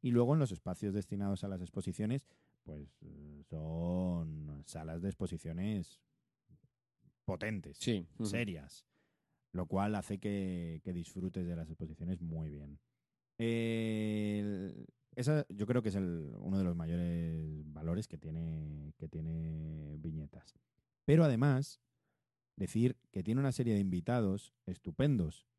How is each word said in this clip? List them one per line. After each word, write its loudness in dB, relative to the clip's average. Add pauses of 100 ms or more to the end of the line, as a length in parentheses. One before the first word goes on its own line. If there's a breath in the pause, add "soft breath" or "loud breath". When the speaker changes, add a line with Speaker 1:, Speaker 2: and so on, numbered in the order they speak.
Speaker 1:
Y 2
luego 6
en 6
los 4
espacios -2
destinados -2
a -4
las -4
exposiciones, -4 (380 soft breath)
pues, -12 (140)
eh, -16
son -2
salas -8
de -2
exposiciones -4 (1200)
potentes, -4
Speaker 2:
Sí, 0 (120)
ujú. -2
Speaker 1:
serias, -4 (680)
lo -4
cual 2
hace -4
que, -2
que -6
disfrutes -4
de -4
las -6
exposiciones -6
muy -4
bien. -12 (600)
El, 0 (300)
esa 2
yo -4
creo 4
que 0
es 0
el, -2
uno 0
de 4
los 2
mayores -2
valores -2
que -10
tiene, -6
que -10
tiene -4
Viñetas. -8 (500)
Pero 10
además, 4 (760)
decir 4 (140)
que -4
tiene 2
una 4
serie 2
de 6
invitados 2 (140)
estupendos. 2 (120)